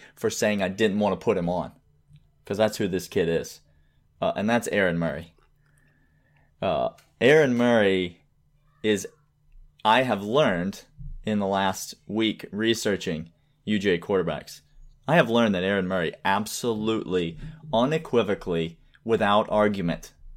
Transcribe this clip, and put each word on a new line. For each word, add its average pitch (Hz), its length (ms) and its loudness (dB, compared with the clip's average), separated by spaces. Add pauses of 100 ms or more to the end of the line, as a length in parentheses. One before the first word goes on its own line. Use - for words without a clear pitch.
(160)
for 113 140 -4
saying 104 320 0
I 92 80 0
didn't 104 300 0
wanna 101 180 2
put 104 200 0
him 85 120 -2
on, 87 220 -4 (760)
'cause 101 120 -6
that's 107 200 0
who 107 100 -2
this 90 220 -4
kid 90 200 0
is. - 320 -4 (600)
Uh, 82 140 0
and 104 140 -2
that's 117 200 0
Aaron 90 280 2
Murray. 82 360 -4 (1300)
Uh, 76 280 0 (320)
Aaron 135 340 6
Murray 101 680 2 (640)
is, 104 240 0 (800)
I 113 160 6
have 107 220 -2
learned 104 600 0 (400)
in 107 160 -2
the 98 80 -2
last 95 460 -2 (140)
week 107 440 -2
researching 101 760 -2 (340)
U 107 160 -2
G 98 120 2
A 85 80 2
quarterbacks, 85 600 -4 (460)
I 147 80 2
have 139 140 4
learned 113 260 2
that 90 80 -2
Aaron 95 240 0
Murray 90 260 -2 (120)
absolutely, 107 1120 -2 (340)
unequivocally, 104 1080 0 (260)
without 107 440 2
argument, 98 640 0 (240)